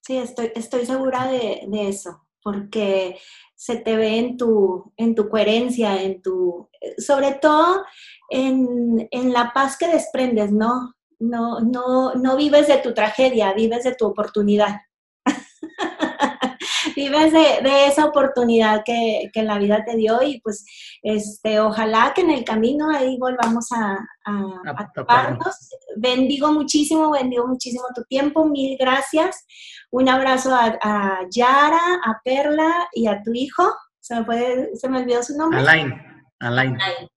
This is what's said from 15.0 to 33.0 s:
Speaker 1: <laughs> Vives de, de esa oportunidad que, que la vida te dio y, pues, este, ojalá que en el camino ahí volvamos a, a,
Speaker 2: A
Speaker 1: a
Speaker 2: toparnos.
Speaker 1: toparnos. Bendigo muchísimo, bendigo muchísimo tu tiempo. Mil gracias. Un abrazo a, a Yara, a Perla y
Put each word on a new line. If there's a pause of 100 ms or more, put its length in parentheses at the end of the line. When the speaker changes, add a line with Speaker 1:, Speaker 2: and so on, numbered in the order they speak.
Speaker 1:
<laughs>
Vives
de,
de
esa
oportunidad
que,
que
la
vida
te
dio
y,
pues, (380)
este,
ojalá
que
en
el
camino
ahí
volvamos
a, (300)
a, (340)
Speaker 2:
A (120)
Speaker 1:
a
Speaker 2:
toparnos.
Speaker 1:
toparnos. (260)
Bendigo
muchísimo,
bendigo
muchísimo (100)
tu
tiempo.
Mil
gracias. (460)
Un
abrazo
a,
a (100)
Yara,
a
Perla
y